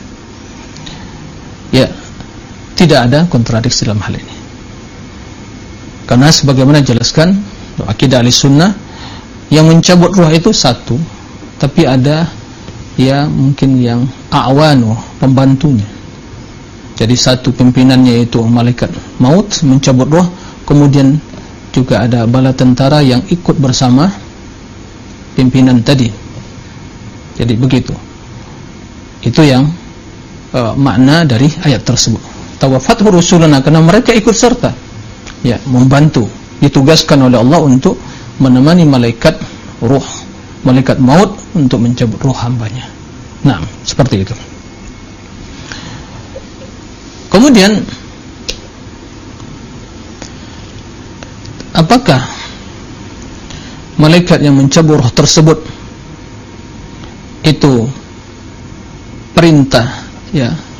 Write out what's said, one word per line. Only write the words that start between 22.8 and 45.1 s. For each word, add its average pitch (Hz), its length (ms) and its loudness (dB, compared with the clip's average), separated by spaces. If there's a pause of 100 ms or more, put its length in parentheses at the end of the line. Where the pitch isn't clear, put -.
yang 123 240 4
ikut - 320 0
bersama 131 480 2 (1300)
pimpinan 127 480 4
tadi. 131 240 2 (1300)
Jadi 120 240 0
begitu. 131 320 0 (1300)
Itu 120 240 2
yang, 139 240 4 (880)
eh, 117 240 -2
makna 135 480 4
dari 131 240 2 (160)
ayat 131 160 0
tersebut. 117 400 -2 (400)
Tawaffathu 202 480 2
rusuluna, 165 480 4
karena 156 240 4
mereka 208 320 4
ikut 226 160 2
serta, 233 400 0 (720)
ya, 120 240 -2
membantu, 131 560 4 (400)
ditugaskan 143 640 4
oleh 120 160 4
Allah 151 160 4
untuk 135 400 2 (400)
menemani 143 480 4
malaikat 131 480 2 (480)
ruh, 123 240 0 (560)
malaikat 127 400 2
maut 151 320 4 (240)
untuk 127 240 2
mencabut 120 400 -2
ruh 131 160 -2
hambanya. 120 480 -6 (560)
Nah, 120 160 2 (240)
seperti 110 400 -2
itu. - 120 -8 (3000)